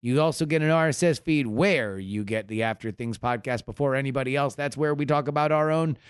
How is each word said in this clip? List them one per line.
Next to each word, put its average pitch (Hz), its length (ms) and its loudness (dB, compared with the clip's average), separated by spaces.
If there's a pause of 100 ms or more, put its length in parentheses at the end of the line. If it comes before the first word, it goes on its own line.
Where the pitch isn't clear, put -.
You 127 200 2
also 160 240 0
get 156 160 0
an 156 80 4
R 160 180 4
S - 140 0
S 170 160 4
feed 151 280 0
where 117 520 0
you 101 260 -4
get 104 240 -4
the 110 140 -2
After 113 280 -2
Things 113 280 -6
podcast 123 480 -2
before 135 280 -2
anybody 131 400 -2
else. 135 200 0
That's 143 240 -4
where 151 160 2
we 143 100 -2
talk 147 240 0
about 147 240 0
our 156 180 2
own 160 280 0 (120)